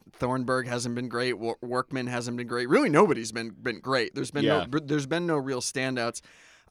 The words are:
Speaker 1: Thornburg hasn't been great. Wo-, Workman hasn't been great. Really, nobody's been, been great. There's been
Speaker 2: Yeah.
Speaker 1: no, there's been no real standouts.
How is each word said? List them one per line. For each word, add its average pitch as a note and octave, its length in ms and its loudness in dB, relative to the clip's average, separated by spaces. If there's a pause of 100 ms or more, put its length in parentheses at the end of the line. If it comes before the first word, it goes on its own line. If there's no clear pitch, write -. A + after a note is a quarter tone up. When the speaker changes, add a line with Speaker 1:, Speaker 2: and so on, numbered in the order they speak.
(140)
Speaker 1:
Thornburg B2+ 540 0
hasn't A#2+ 280 -2
been B2+ 120 -4
great. A#2+ 300 -2
Wo-, A2+ 240 -2
Workman B2+ 460 -2
hasn't A#2+ 300 -4
been A#2+ 100 -6
great. A#2+ 200 -2
Really, A3+ 220 6
nobody's C#3+ 420 6
been, A#2 180 -6
been A2+ 300 -6
great. B2+ 360 -2
There's C3+ 160 -4
been C#3+ 140 0
Speaker 2:
Yeah. D3+ 220 4
Speaker 1:
no, C#3 120 -2
there's C#3+ 260 -2
been E3+ 220 -2
no D#3+ 100 2
real C3 240 -2
standouts. B2+ 600 -2 (500)